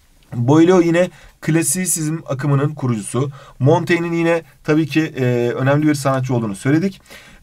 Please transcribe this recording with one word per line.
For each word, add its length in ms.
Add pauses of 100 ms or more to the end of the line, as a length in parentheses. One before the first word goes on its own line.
(360)
Boileau 460
yine 280 (320)
klasisizm 760 (100)
akımının 420
kurucusu. 640 (280)
Montaigne'in 540
yine 280 (220)
tabii 240
ki, 300
e, 340
önemli 360
bir 80
sanatçı 400
olduğunu 200
söyledik. 460 (420)